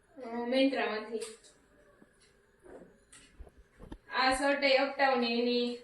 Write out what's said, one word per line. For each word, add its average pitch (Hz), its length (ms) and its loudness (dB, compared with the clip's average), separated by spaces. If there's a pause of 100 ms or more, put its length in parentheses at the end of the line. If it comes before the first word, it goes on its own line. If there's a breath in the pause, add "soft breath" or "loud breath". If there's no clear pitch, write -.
(240)
અ, 233 240 -4
Myntra-માંથી. 233 720 0 (3000)
આ 262 220 2
શર્ટ 277 280 0
એ 269 140 4
અપટાઉન 269 460 2
એની 240 600 0